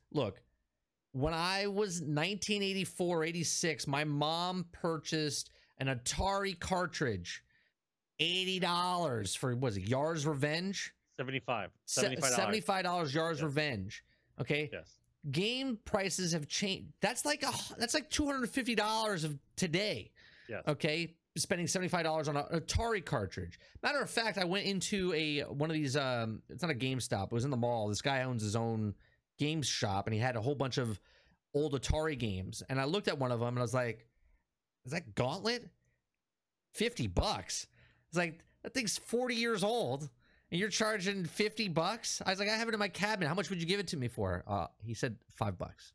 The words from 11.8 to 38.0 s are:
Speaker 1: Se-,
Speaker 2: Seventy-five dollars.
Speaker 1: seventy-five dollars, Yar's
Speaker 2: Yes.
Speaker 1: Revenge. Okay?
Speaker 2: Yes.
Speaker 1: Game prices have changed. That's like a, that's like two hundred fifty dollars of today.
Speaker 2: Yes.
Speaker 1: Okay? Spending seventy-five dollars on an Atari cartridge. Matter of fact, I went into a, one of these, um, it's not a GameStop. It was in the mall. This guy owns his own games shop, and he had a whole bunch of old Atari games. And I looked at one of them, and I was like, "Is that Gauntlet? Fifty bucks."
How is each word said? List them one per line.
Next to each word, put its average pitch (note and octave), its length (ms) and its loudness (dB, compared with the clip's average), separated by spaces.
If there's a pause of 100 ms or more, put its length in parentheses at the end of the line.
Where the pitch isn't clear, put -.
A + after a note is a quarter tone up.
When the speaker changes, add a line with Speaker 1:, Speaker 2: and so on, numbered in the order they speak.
Speaker 1:
Se-, - 160 0
Speaker 2:
Seventy-five - 280 0
dollars. B2 60 4
Speaker 1:
seventy-five F#3+ 480 2
dollars, F3 320 0
Yar's D#3+ 220 2
Speaker 2:
Yes. D3 60 -2
Speaker 1:
Revenge. C#3 600 -2 (360)
Okay? D3 320 0
Speaker 2:
Yes. - 280 -14 (320)
Speaker 1:
Game A#3 520 0
prices F#3 500 2
have D3 140 -2
changed. - 440 -2 (100)
That's A#3 240 2
like D4 160 2
a, C4+ 100 0 (280)
that's A#3 160 0
like - 160 0
two D4+ 160 2
hundred C4 240 0
fifty A#3+ 240 0
dollars G#3+ 480 2
of D3+ 120 -2 (200)
today. F3 560 0 (360)
Speaker 2:
Yes. G#3 200 -8
Speaker 1:
Okay? D#3+ 480 0 (200)
Spending F3 300 0
seventy-five F3+ 380 0
dollars D#3 240 0
on C#3+ 100 0
an C#3+ 60 0 (100)
Atari G3+ 500 0
cartridge. F#2 560 -4 (220)
Matter C#4 180 2
of - 120 -2
fact, A3 260 0
I F#3 80 2
went F#3 220 0
into F#3+ 480 0
a, D3+ 260 2
one D3+ 300 -2
of - 20 0
these, D3 240 2
um, A#2 520 0
it's - 120 -8
not E3+ 80 0
a C#3+ 60 2
GameStop. B2 500 0
It - 60 -4
was A#2 140 2
in C#3+ 40 0
the C3 80 2
mall. A#2 300 2
This G#2 160 -2
guy C3+ 180 2
owns B2 220 -2
his G#2+ 120 0
own A2 380 0 (460)
games D3+ 280 0
shop, G2+ 380 0
and A2 80 0
he G#2+ 60 2
had B2 160 2
a G#2+ 60 -2
whole C#3 140 2
bunch C3 220 -2
of A2+ 220 0 (560)
old D3 180 2
Atari D3+ 440 2
games. G#2 520 -4
And C3+ 100 0
I C3+ 40 2
looked F#3 240 0
at E3+ 100 2
one C3 140 0
of A#2 80 0
them, A#2+ 100 0
and B2 100 -2
I - 40 2
was A2+ 100 -2
like, B2 320 -2 (800)
"Is B2+ 60 -8
that D3 240 -8
Gauntlet? F3+ 520 0 (1080)
Fifty G#3+ 340 0
bucks." B2 600 0 (420)